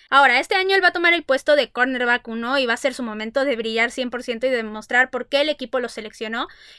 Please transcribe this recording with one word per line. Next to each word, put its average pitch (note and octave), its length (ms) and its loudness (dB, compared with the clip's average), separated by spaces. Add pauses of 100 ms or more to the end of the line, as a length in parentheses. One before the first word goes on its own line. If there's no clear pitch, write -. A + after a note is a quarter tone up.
(100)
Ahora, C4 300 6
este G4 160 0
año F#4+ 180 2
él F#4+ 80 4
va F4+ 60 4
a F4 40 2
tomar E4+ 220 2
el E4+ 80 0
puesto C4+ 320 2
de C4+ 160 2
cornerback B3 560 0
uno A#3 320 -4
y C4+ 80 0
va A#3 80 0
a - 20 -2
ser C4 160 -2
su C4 120 -8
momento A3 400 -4
de C#4 120 0
brillar A3+ 360 -2
cien B3+ 180 -6
por B3 140 -8
ciento A#3 240 -4
y - 20 -2
demostrar A#3 600 -2
por B3 180 -8
qué C#4 140 2
el D4+ 60 -2
equipo C4+ 300 -4
lo A#3+ 100 -4
seleccionó. A3+ 600 -10 (300)